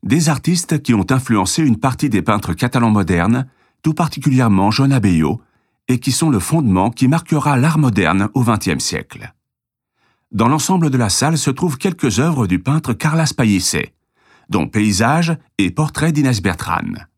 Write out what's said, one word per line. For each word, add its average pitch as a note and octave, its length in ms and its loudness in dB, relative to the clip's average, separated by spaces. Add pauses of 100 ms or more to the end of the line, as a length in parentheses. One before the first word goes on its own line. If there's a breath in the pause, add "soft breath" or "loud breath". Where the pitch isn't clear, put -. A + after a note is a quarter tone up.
Des D3+ 240 2
artistes D#3+ 540 -2
qui - 120 0
ont G2 160 2
influencé B2 540 0
une A#2+ 160 2
partie C3 300 -2
des G#2+ 120 0
peintres G2+ 320 -2
catalans A#2+ 360 0
modernes, G2+ 580 0 (340 soft breath)
tout D#3 120 0
particulièrement B2+ 760 2
Joan C3+ 200 2
Abelló, F#2+ 480 2 (480 soft breath)
et B2+ 120 0
qui C3 120 -4
sont D#3+ 180 0
le A#2 100 2
fondement G#2+ 520 2
qui E3 160 0
marquera D3 480 0
l'art D3+ 220 2
moderne G2 560 2
au C3 80 0
vingtième G#2 400 0
siècle. - 520 -10 (1000)
Dans A2 160 2
l'ensemble E3 400 0
de C3 80 0
la A#2+ 100 0
salle D3+ 300 0
se - 120 -2
trouvent C#3 280 -4
quelques C#3+ 420 -2
œuvres C#3+ 260 0
du F#2 140 0
peintre D3 320 -2
Carles D#3+ 320 0 (140)
Pellicer, G2+ 560 0 (560 soft breath)
dont E2 180 -2
Paysages A#2 720 0 (200 soft breath)
et F#2 140 0
Portrait D3+ 400 -2
d'Inès C3 300 0
Bertran E2+ 680 -6 (100)